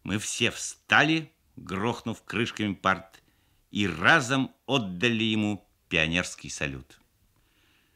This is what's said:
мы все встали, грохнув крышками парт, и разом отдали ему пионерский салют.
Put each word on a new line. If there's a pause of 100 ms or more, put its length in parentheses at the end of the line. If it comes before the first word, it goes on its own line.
мы
все
встали, (260)
грохнув
крышками
парт, (480)
и
разом (140)
отдали
ему (200)
пионерский
салют. (960)